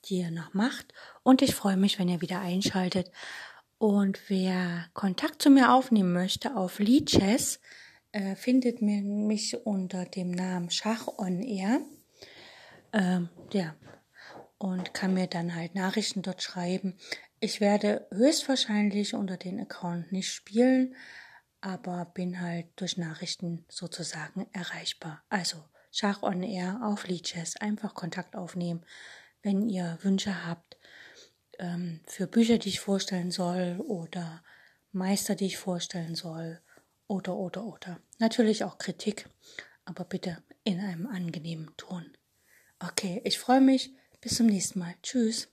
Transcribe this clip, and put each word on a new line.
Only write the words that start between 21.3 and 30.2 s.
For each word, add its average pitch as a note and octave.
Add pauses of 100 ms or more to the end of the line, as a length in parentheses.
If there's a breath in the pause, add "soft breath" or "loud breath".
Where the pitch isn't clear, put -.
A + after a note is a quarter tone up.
aber F3+
bin F3+
halt E3+
durch -
Nachrichten E3+
sozusagen D#3+
erreichbar. E3+
Also F3 (340 soft breath)
Schach G3+
on F3+
Air F#3+
auf G#3
Lichess. E3+
Einfach G#3
Kontakt F3+
aufnehmen, F3 (580 loud breath)
wenn G3+
ihr F3
Wünsche G3